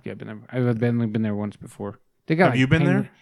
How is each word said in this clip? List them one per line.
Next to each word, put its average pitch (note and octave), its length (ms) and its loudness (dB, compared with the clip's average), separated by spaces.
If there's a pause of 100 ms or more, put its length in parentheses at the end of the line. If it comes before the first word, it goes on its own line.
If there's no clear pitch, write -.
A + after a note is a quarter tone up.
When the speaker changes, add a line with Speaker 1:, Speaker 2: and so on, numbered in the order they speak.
Speaker 1:
Yeah, G#2 100 -10
I've G2+ 40 -14
been A2 100 -16
there. G#2+ 120 -14 (300)
I've A2+ 100 0
been, A#2 320 0
been A2 100 -2
there G#2+ 140 -2
once G#2 200 -6
before. G2+ 440 -12 (280)
They D#3+ 80 0
got, F3+ 100 6
Speaker 2:
Have D#3+ 80 4
Speaker 1:
like, E3+ 60 2
Speaker 2:
you C3 80 4
been D#3 140 4
Speaker 1:
penguin F#3 220 2
Speaker 2:
there? - 80 -16 (100)